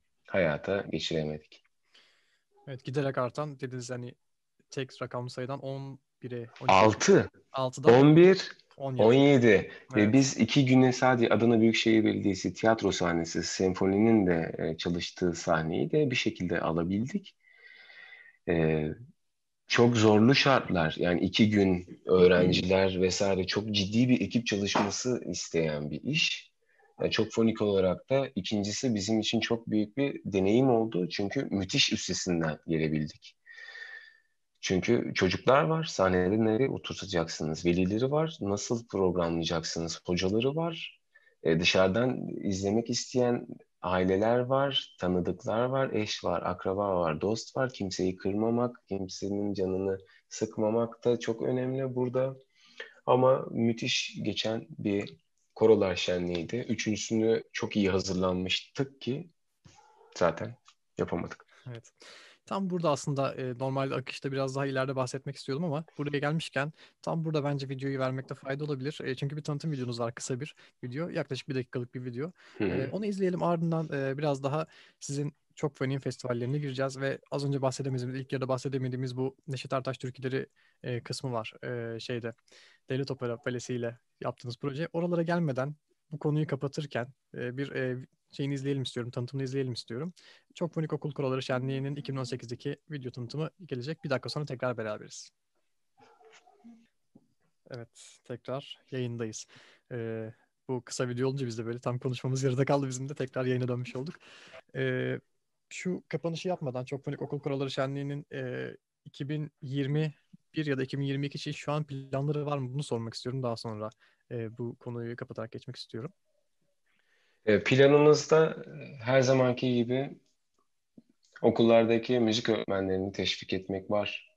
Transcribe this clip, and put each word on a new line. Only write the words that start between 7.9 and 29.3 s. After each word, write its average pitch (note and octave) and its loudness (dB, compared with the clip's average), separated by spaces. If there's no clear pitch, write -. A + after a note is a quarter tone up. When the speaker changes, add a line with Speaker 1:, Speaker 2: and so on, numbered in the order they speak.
Speaker 1:
On D3 12
bir, F#3 8
Speaker 2:
on C3+ -6
yedi. A#2+ 4
Speaker 1:
on A2 10
yedi. B2+ 8
Ve G#2+ 6
Speaker 2:
Evet. G#2+ 6
Speaker 1:
biz C3+ 6
iki C3 4
güne B2+ 8
sadece B2 4
Adana A2+ 6
Büyükşehir A2 6
Belediyesi G2+ 0
tiyatro A2 2
sahnesi, E2+ 0
senfoninin G2 4
de, E2 0
e, E2 -4
çalıştığı F2 -2
sahneyi E2+ 0
de D3+ 2
bir - -2
şekilde F2 -2
alabildik. G2+ -4
E, D#2+ 2
çok A#2+ 4
zorlu A2 8
şartlar, F2+ 2
yani F2 2
iki G#2+ 4
gün F#2+ 2
öğrenciler F#2 6
vesaire F#2 0
çok G#2+ -2
ciddi G#2 2
bir B2+ 4
ekip A2+ -2
çalışması G#2 -2
isteyen D#2 -2
bir - -8
iş. - -2
Yani - -2
çok A2 0
fonik A2 2
olarak F#2+ 2
da C3+ 0
ikincisi G#2 -2
bizim G#2+ 0
için A2 0